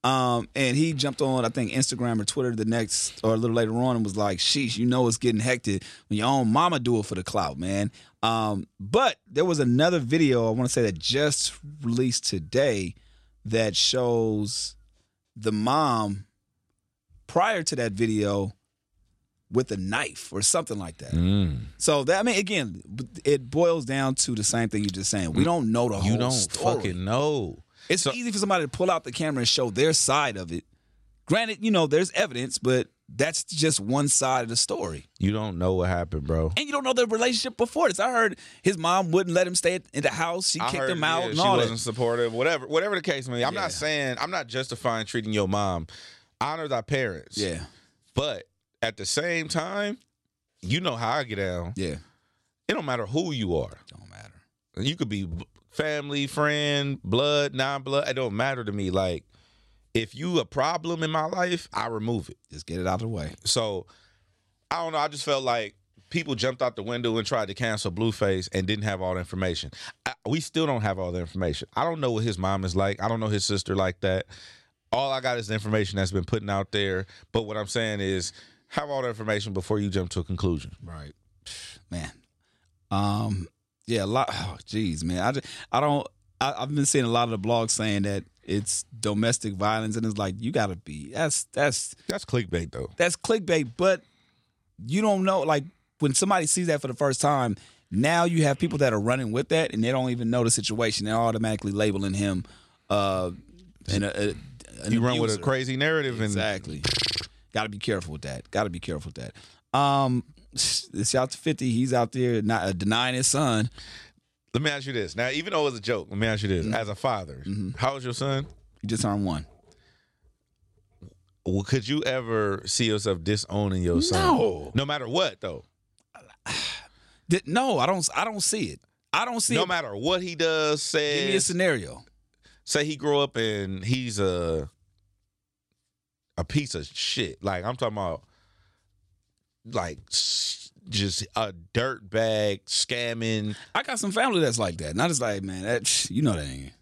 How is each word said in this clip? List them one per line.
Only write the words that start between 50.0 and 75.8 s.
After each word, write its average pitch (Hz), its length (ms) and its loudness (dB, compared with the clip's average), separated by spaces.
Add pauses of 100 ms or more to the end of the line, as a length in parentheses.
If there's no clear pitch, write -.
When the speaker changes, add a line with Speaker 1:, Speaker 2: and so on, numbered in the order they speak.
Speaker 2:
you 110 200 -2
know 156 140 -2
how 117 160 -2
I 143 120 0
get 110 120 -6
down. 90 400 -4
Speaker 1:
Yeah. 82 220 -4 (720)
Speaker 2:
It 196 60 0
don't 160 120 -4
matter 120 200 -2
who 156 260 -2
you 104 260 -2
are. - 200 -6 (180)
Speaker 1:
Don't - 140 -20
matter. - 240 -20 (440)
Speaker 2:
You 135 180 -2
could 131 140 -4
be 101 160 -4
b-, 82 200 -10 (260)
family, 143 560 -4
friend, 147 760 0
blood, 143 520 2
non-blood. 139 520 0
It 131 60 -2
don't 120 220 -2
matter 127 280 0
to 104 80 -4
me. 98 200 -2
Like, 92 320 0 (720)
if 113 180 -2
you 160 260 -2
a 107 60 0
problem 160 580 -2
in 156 60 -2
my 156 160 0
life, 180 480 -2
I 110 140 -2
remove 110 420 -4
it. - 80 -18 (140)
Speaker 1:
Just 78 140 -16
get 85 140 -6
it 90 60 -4
out 92 100 2
of 98 60 -4
the 113 60 -6
way. 78 260 -6 (120)
Speaker 2:
So, 107 400 -2 (840)
I 170 140 -2
don't 165 80 -4
know. 156 80 -2
I 151 80 0
just 147 160 -8
felt 135 220 0
like 117 300 0 (340)
people 151 260 -2
jumped 127 260 -2
out 123 140 0
the 104 80 -8
window 117 340 0
and 107 80 0
tried 110 220 -2
to 98 60 -8
cancel 107 380 -2
Blueface 98 600 0
and 95 160 0
didn't 104 160 0
have 98 180 -2
all 92 120 -2
the 92 80 -2
information. 90 500 -4 (340)
I, 120 80 -4 (140)
we 151 140 0
still 160 260 -2
don't 123 140 0
have 98 180 0
all 90 140 -4
the 90 80 -2
information. 85 540 -2
I 123 100 0
don't 165 160 -2
know 127 100 0
what 110 140 0
his 101 120 -2
mom 95 280 0
is 87 100 -2
like. 98 260 0
I 101 60 -2
don't 113 140 -2
know 110 80 -2
his 104 160 0
sister 101 300 -2
like 92 260 0
that. 95 240 0 (640)
All 135 200 0
I 131 100 0
got 127 160 0
is 107 100 -6
the 107 60 -2
information 104 440 0